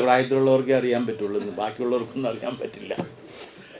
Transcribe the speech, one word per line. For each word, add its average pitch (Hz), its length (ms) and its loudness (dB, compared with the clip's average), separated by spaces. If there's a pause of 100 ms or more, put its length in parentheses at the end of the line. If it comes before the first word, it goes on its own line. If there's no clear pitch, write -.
പ്രായത്തിലുള്ളവർക്കേ 131 760 4
അറിയാൻ 120 260 0
പറ്റുള്ളൂ, 104 340 -4
ഇന്ന് 101 200 -8
ബാക്കിയുള്ളവർക്കൊന്നും 120 680 -2
അറിയാൻ 120 300 -6
പറ്റില്ല. 104 320 -8 (880)